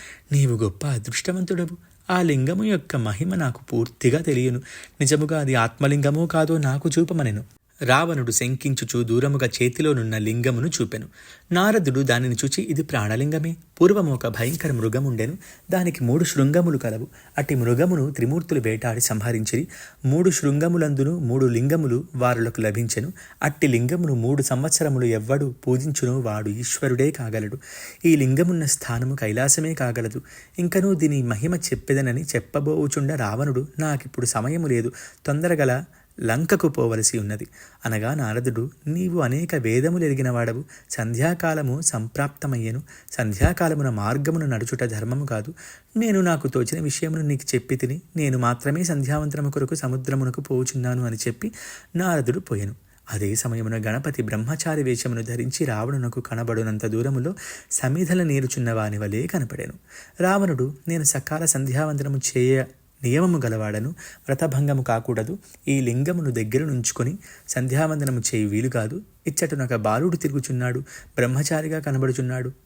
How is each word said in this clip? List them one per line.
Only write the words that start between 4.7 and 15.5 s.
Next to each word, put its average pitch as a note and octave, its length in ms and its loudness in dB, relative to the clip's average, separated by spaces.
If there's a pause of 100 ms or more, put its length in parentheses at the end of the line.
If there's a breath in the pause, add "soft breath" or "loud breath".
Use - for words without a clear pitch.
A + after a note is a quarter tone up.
నిజముగా D3+ 400 2
అది C3+ 140 2
ఆత్మలింగమో C#3+ 720 2
కాదో D#3+ 320 2
నాకు C#3+ 400 0
చూపమనెను." C#3+ 680 0 (180)
రావణుడు C3+ 480 2
శంకించుచు B2+ 720 0
దూరముగా B2+ 440 2
చేతిలోనున్న B2 720 0
లింగమును A#2 480 0
చూపెను. A2+ 420 -4 (440 loud breath)
నారదుడు F3+ 480 4
దానిని B2+ 340 2
చూచి, C#3 280 -2
ఇది D#3 200 -2
ప్రాణలింగమే. C#3+ 760 -2 (240)
పూర్వము F3+ 340 6
ఒక B2 120 -2
భయంకర A#2+ 460 -2
మృగముండెను, A#2+ 640 0 (320 loud breath)